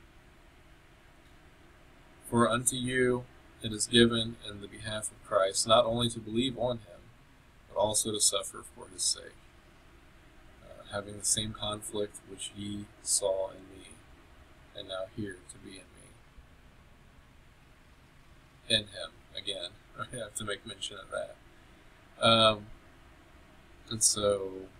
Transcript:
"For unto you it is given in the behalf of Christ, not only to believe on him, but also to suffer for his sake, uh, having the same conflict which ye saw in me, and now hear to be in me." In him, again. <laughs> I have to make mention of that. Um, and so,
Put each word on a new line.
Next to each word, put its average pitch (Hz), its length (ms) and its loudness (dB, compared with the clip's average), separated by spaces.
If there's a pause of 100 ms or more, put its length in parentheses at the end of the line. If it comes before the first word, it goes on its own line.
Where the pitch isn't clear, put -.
(2250)
"For 117 180 6
unto 127 300 2
you 123 480 2 (380)
it 110 100 -6
is 107 140 -2
given 117 500 6 (100)
in 104 140 -12
the 101 80 -12
behalf 107 420 -8
of - 140 -20
Christ, 98 420 2
not 117 200 8
only 117 240 0
to 120 100 -8
believe 113 380 -2
on 120 200 0
him, - 220 -20 (680)
but - 100 -4
also 107 340 2
to 104 80 -4
suffer - 420 0
for - 260 -18
his - 140 -10
sake, - 300 -4 (1300)
uh, - 300 -20
having 101 260 -8
the 101 60 -8
same 110 300 -2
conflict 104 640 -6 (100)
which 95 260 -12
ye 101 320 -8 (160)
saw 95 480 0
in 92 200 -18
me, 95 160 -20 (880)
and 98 140 -14
now 95 180 -6 (100)
hear 98 220 -8 (120)
to - 80 -20
be 101 140 -18
in 98 120 -18 (100)
me." - 140 -20 (2500)
In 107 180 0
him, - 260 -12 (220)
again. 95 380 -10 (120)
<laughs> - 140 -18
I 123 180 -8
have 107 200 -10
to 110 80 -8
make 101 200 -8
mention 101 320 -12
of 95 140 -18
that. - 260 -8 (880)
Um, 110 460 6 (1200)
and 113 120 -4
so, 95 680 2 (120)